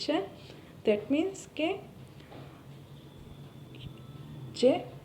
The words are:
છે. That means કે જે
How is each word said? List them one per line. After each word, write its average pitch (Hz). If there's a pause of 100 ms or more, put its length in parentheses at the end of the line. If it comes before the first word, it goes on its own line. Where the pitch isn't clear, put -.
છે. 294 (720)
That 208
means 381 (160)
કે 311 (3000)
જે 254 (320)